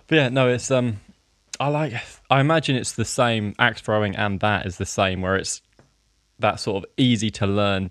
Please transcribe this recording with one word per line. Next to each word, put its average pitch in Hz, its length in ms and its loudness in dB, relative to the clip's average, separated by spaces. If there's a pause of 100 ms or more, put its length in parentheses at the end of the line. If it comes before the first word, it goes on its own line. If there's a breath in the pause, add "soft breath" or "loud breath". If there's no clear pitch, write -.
But 160 80 4
yeah, 139 140 4
no, 131 180 2
it's, 123 220 0
um, 123 300 0 (600)
I 131 80 -2
like, 147 240 -2 (380 loud breath)
I 135 100 4
imagine 147 360 2
it's 110 160 -6
the 117 120 -4
same, 113 540 0
axe 117 240 2
throwing 107 340 0
and 101 240 -2
that 104 260 0
is 90 120 -8
the 98 80 -4
same, 95 360 -2
where 92 140 0
it's - 260 -6 (760)
that 104 220 0
sort 98 220 -4
of - 140 -16
easy 117 340 2
to 101 160 -4
learn, 98 440 0